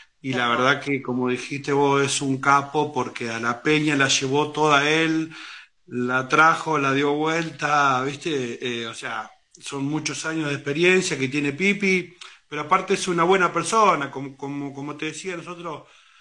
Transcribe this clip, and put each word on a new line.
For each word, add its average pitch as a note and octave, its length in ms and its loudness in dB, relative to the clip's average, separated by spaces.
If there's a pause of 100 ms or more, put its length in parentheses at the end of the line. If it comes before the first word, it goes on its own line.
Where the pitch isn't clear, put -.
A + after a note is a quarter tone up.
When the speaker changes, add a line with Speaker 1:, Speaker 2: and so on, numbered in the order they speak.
(220)
Speaker 1:
y C3 120 -4
la B2 140 0
Speaker 2:
Ajá. A#2 100 2
Speaker 1:
verdad C3+ 260 4
que, C#3 180 -2
como B2+ 280 -2
dijiste C#3 440 -4
vos, C#3 300 4
es C3+ 180 -2
un C3+ 180 -2
capo, C#3+ 540 2
porque B2 360 -4
a A2+ 100 -6
la A#2 220 -2
peña D3+ 340 4
la C#3 120 4
llevó C#3+ 440 0
toda D3 380 4
él, D#3+ 420 0 (560)
la B2+ 400 -2
trajo, D#3 500 4
la C#3 160 2
dio C#3+ 200 2
vuelta, D3 880 0
¿viste? C3+ 560 -4 (220)
Eh, A#2 60 -6
o A2+ 60 -8
sea, A2+ 380 -10 (280)
son C#3 260 -6
muchos D3+ 400 -4
años D#3+ 240 -2
de C#3 60 -2
experiencia E3 600 2
que C3+ 120 -2
tiene C#3+ 240 -2
Pipi, F#3+ 600 0 (340)
pero D3 160 -8
aparte F#3 320 2
es - 120 -4
una E3+ 160 2
buena F3+ 300 4
persona, E3 580 2
como, C3+ 260 -10
como, C#3+ 360 -8
como C#3+ 240 -10
te D#3 80 -8
decía, F3 320 -8
nosotros E3 460 -12 (380)